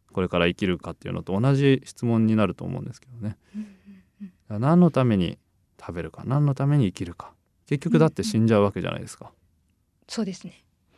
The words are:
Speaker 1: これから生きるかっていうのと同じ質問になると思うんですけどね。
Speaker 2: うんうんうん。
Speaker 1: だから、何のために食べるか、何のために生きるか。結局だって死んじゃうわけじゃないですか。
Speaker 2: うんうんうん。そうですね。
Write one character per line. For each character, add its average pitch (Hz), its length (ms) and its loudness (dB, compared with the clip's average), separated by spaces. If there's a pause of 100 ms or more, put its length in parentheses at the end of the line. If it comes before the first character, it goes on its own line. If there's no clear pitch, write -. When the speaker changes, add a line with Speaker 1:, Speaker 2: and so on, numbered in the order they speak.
(120)
Speaker 1:
こ 98 100 -4
れ 90 60 0
か 87 120 -2
ら 85 80 4
生 90 80 0
き 101 120 -2
る 90 100 0
か - 140 -12
っ - 40 -12
て - 120 -14
い 95 40 -8
う - 20 -6
の 87 100 -6
と 95 160 -4
同 135 160 2
じ 135 300 2
質 - 180 -16
問 113 220 2
に 110 100 2
な 107 100 2
る 90 80 -2
と 90 120 -12
思 90 140 -8
う - 20 -10
ん 92 40 -12
で - 80 -14
す - 60 -20
け - 80 -20
ど 123 60 -20 (120)
ね。 104 120 -8 (180)
Speaker 2:
う 214 40 -12
ん - 20 -8
う - 20 -8
ん 208 40 -16 (540)
う - 40 -16
ん。 - 20 -14
Speaker 1:
だ - 40 -20
か - 240 -18
ら、 104 40 -6
何 160 220 4
の 170 100 6
た 131 140 2
め 113 100 4
に 90 220 0 (420)
食 - 140 -12
べ 85 100 -8
る 80 80 -12
か、 - 140 -18
何 147 200 0
の 139 80 2
た 139 140 -2
め 147 100 4
に 120 100 4
生 92 40 -2
き - 140 -8
る 85 80 -10
か。 - 200 -20 (320)
結 - 200 -4
局 196 120 2
だ 156 100 6
っ 156 40 0
て - 120 -6
死 208 160 -2
ん 113 60 4
じ 113 80 4
ゃ 104 60 6
う 101 40 6
わ 101 100 2
け 92 80 -6
じ 90 60 -4
ゃ 85 40 -6
な 85 60 -6
い - 40 -10
で - 60 -14
す - 100 -18
か。 - 80 -20
Speaker 2:
う - 20 -18
ん - 20 -20
う - 20 -20
ん - 40 -20
う - 0 -
ん。 - 20 -20 (720)
そ - 140 -6
う - 20 -6
で 185 80 -8
す - 120 -16
ね。 - 200 -20 (320)